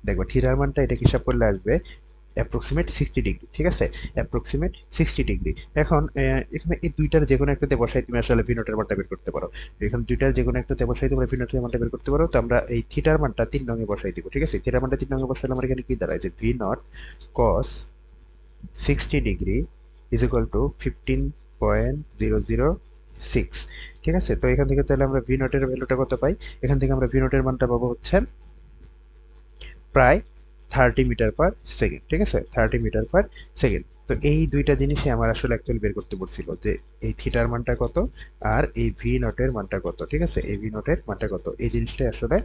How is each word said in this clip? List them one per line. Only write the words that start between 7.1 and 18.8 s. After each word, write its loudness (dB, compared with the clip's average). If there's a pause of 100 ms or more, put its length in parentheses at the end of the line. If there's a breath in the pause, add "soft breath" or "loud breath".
যে 8
কোনো 2
একটাতে 0
বসাই 0
তুমি -2
আসলে 4
ভি 0
নটের -4
মানটা -2
বের -4
করতে -8
পারো। -4 (380 loud breath)
এখানে -2
দুইটার 2
যে 2
কোনো 0
একটাতে -2
বসাই 0
তোমরা 2
ভি -2
নটের -2
মানটা -4
বের -2
করতে -6
পারো। 4
তো -2
আমরা 2 (180)
এই 2 (100)
থিটার 4
মানটা 0 (100)
তিন -2
নংয়ে -2
বসাই -2
দিব, -10
ঠিক 0
আছে? -2
থিটার 2
মানটা -2
তিন -6
নংয়ে -2
বসালে -4
আমার -2
এখানে -2
কি -2
দাঁড়ায়? -2
যে -4 (100)
ভি 0 (140)
নট -2 (580 loud breath)
cos 2 (1160)